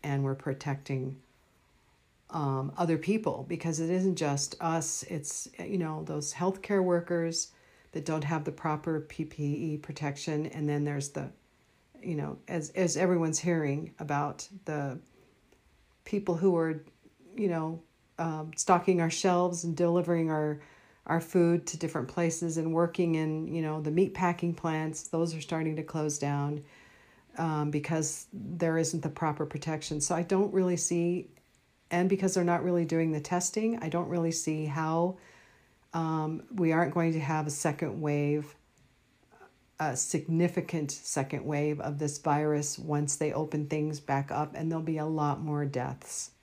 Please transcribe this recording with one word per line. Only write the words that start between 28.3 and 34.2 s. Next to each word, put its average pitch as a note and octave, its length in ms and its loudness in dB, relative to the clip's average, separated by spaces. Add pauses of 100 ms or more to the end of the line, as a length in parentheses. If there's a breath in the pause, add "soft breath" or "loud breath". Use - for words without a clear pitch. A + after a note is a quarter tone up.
there E3 460 0
isn't D#3+ 240 0
the D3+ 60 -4
proper D3+ 380 -2
protection. D3+ 540 -4
So F3 140 0
I E3+ 80 0
don't G3 300 2
really F#3 240 4
see, F3 520 0 (640)
and F3+ 180 4
because F#3+ 260 4
they're F3+ 100 4
not E3+ 200 4
really F3 200 4
doing E3 280 2
the D3+ 80 0
testing, G#3+ 600 0
I D#3+ 80 -4
don't E3+ 200 0
really E3 240 2